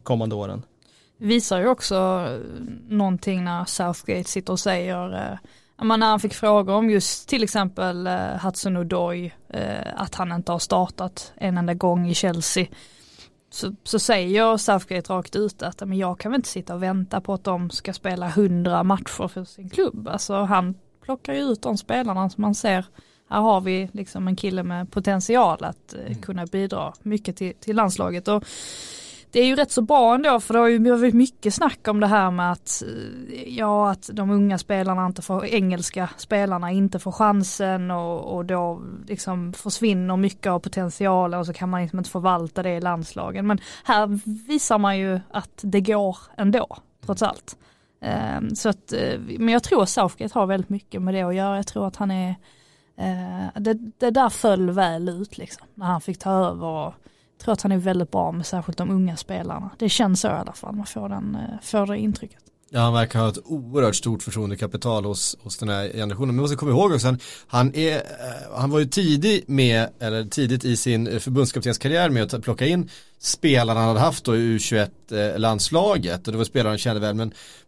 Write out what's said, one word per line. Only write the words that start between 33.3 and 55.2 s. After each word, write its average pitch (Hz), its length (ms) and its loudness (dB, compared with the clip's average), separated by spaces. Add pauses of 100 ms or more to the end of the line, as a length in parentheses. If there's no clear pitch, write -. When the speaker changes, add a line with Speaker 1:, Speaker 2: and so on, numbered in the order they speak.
Speaker 2:
ja, 208 340 2
att 190 220 -6
de 202 180 0
unga 202 280 4
spelarna 185 480 0
inte 180 160 -4
får, 190 240 -4
engelska 180 720 -2
spelarna 190 560 -2
inte 190 260 2
får 185 140 -6
chansen 190 800 2
och, 170 460 -4
och 175 80 -4
då 175 380 -2 (240)
liksom 180 460 -6
försvinner 185 640 0
mycket 190 360 0
av 180 60 2
potentialen 180 800 0
och 170 60 -4
så 175 60 -4
kan 185 160 -6
man 180 140 -2
liksom 175 160 -4
inte 185 120 -4
förvalta 180 520 0
det 180 140 -2
i 165 40 -6
landslagen. 180 640 -4
Men 208 120 4 (260)
här 208 360 2 (280)
visar 277 300 2
man 196 200 2
ju 190 220 0 (100)
att - 320 -10
det 202 180 2
går 202 360 2 (200)
ändå, 208 400 0 (300)
trots 196 160 -4
allt. - 340 -4 (460)
Ehm, - 540 -4
så - 120 0
att, 190 240 -4
eh, - 260 -2 (200)
men 226 100 2
jag 233 140 4
tror - 220 4
Southgate - 540 -2
har 202 80 4
väldigt 190 240 0
mycket 202 320 -6
med 185 120 -2
det 190 80 0
att 180 120 -2
göra. 196 220 -2
Jag 202 100 -4
tror 202 200 -4
att 185 100 -8
han 202 140 -2
är, 185 200 -2 (680)
eh, 185 640 -6
det, 220 120 2 (240)
det 247 120 2
där 240 180 4
föll 190 420 2
väl 175 380 0
ut 180 300 -8